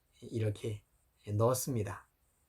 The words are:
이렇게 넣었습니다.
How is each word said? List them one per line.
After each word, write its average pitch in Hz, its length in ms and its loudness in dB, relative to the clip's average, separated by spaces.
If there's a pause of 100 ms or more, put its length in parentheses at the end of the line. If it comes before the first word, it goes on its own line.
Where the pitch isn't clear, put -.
(220)
이렇게 107 600 -2 (460)
넣었습니다. 110 800 2 (420)